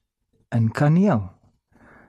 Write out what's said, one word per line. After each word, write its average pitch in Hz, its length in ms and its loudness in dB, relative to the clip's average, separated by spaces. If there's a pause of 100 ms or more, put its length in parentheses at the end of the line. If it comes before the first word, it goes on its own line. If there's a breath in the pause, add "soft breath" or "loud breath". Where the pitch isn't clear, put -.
(560)
in 113 160 0
kaneel. 151 600 0 (760 soft breath)